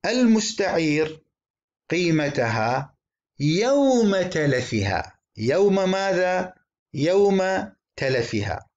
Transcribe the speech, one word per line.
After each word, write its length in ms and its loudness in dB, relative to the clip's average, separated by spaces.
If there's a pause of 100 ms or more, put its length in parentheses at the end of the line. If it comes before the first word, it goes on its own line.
المستعير 1160 0 (640)
قيمتها 1040 -2 (440)
يوم 840 2
تلفها. 960 -2 (180)
يوم 540 2
ماذا؟ 640 -2 (400)
يوم 800 0 (240)
تلفها. 800 -4